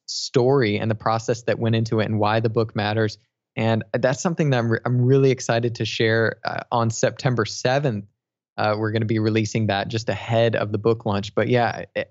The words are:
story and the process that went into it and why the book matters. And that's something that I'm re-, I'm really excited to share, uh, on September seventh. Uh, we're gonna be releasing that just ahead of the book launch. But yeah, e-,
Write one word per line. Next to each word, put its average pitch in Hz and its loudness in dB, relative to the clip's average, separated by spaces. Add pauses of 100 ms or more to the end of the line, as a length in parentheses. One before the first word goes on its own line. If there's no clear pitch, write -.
story 123 0
and 107 -2
the 110 0
process 113 -2
that 107 0
went 113 0
into 113 0
it 107 0
and 107 -2
why 107 2
the 113 -2
book 110 -2
matters. 107 0 (380)
And 113 0 (100)
that's 127 0
something 165 0
that 131 2
I'm 117 0
re-, 113 0
I'm 123 2
really 135 4
excited 117 0
to 113 -4
share, 113 0
uh, - -6 (100)
on 117 2
September 117 0
seventh. 127 -2 (520)
Uh, 107 0
we're 110 0
gonna 113 0
be 110 0
releasing 110 0
that 98 -2
just 113 -4
ahead 113 2
of 107 -2
the 107 -4
book 113 0
launch. 101 -4
But 107 0
yeah, 120 0 (100)
e-, - -4